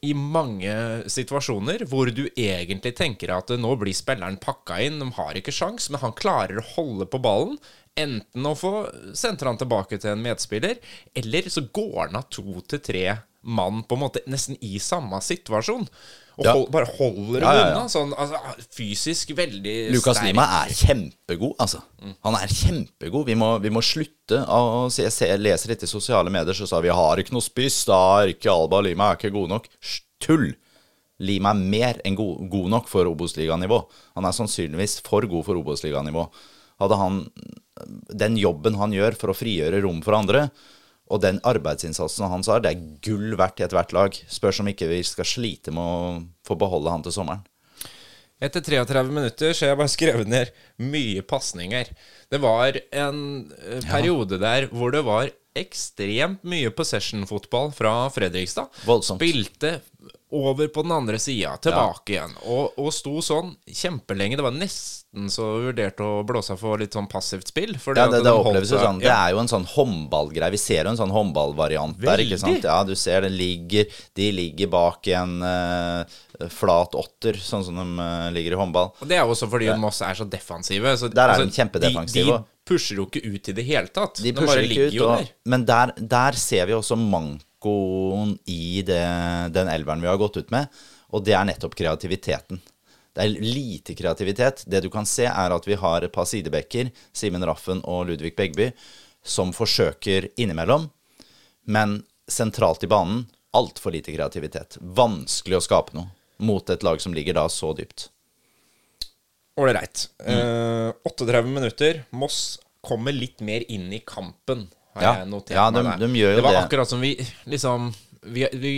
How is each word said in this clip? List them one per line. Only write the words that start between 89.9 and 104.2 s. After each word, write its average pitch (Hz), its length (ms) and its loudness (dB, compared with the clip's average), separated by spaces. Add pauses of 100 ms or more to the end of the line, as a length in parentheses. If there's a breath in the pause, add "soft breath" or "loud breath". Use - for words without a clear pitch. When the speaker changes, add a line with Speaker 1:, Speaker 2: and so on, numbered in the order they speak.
Speaker 2:
vi 87 60 0
har 95 100 2
gått 104 200 0
ut 76 140 -8
med, 135 160 0 (440 loud breath)
og 104 140 -2
det 104 100 4
er 95 100 4
nettopp - 300 -4
kreativiteten. 82 840 -4 (540 soft breath)
Det 98 100 0
er 107 80 2 (100)
lite 113 500 -6
kreativitet. 98 800 0
Det 98 100 4
du 92 80 -6
kan 107 160 -4
se, 120 220 0
er 92 240 0
at 85 160 0
vi 101 80 2
har 87 320 2
et - 80 -8
par 92 100 0
sidebekker, 92 680 -4 (200 soft breath)
Simen 90 320 -2
Raffen 90 400 -4
og 90 240 -4
Ludvig 82 300 -6
Begby, 98 320 0 (520 loud breath)
som 90 320 -2
forsøker - 840 0
innimellom, 117 500 0 (800 soft breath)
men 104 320 2 (320)
sentralt 107 520 2
i 101 40 -6
banen, 104 380 2 (280)
alt 107 300 2
for 98 80 -2
lite 78 240 -8
kreativitet. 76 640 -8